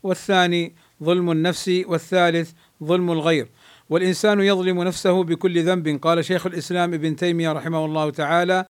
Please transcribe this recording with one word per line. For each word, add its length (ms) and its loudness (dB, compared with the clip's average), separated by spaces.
والثاني 720 0
ظلم 280 2
النفس، 400 0
والثالث 640 0
ظلم 260 2
الغير. 380 0
والإنسان 500 2
يظلم 420 2
نفسه 420 0
بكل 380 0
ذنب. 400 0
قال 220 2
شيخ 220 -2
الإسلام 480 -4
ابن 220 -2
تيمية 360 -2
رحمه 320 -4
الله 260 -2
تعالى 600 0